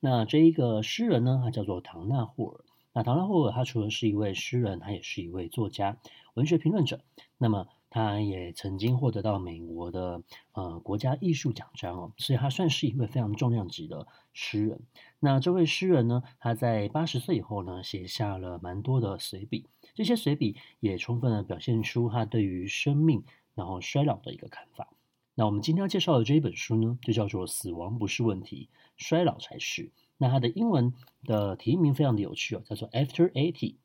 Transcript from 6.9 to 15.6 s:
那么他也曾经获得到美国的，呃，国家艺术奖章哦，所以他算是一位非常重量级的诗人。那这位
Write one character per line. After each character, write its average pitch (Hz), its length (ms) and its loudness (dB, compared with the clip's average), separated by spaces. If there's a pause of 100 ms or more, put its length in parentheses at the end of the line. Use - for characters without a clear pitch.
那 120 100 2
么 101 200 0 (220)
他 107 300 0
也 92 320 -4
曾 95 240 -8
经 120 220 2
获 127 140 2
得 104 100 -4
到 104 160 0
美 87 220 -8
国 85 320 -10
的， 90 280 -4 (320)
呃， 85 280 -8
国 101 180 -4
家 135 220 0
艺 175 120 2
术 135 200 0
奖 - 220 -10
章 87 220 -8
哦， 87 200 -10
所 - 180 -2
以 123 40 4
他 135 120 0
算 175 180 0
是 143 200 0
一 107 60 -4
位 127 120 0
非 127 140 -2
常 104 160 -2
重 123 160 0
量 104 160 -2
级 80 180 -12
的 78 220 -12 (240)
诗 - 340 -4
人。 - 140 -6 (400)
那 139 180 4
这 175 140 2
位 180 120 6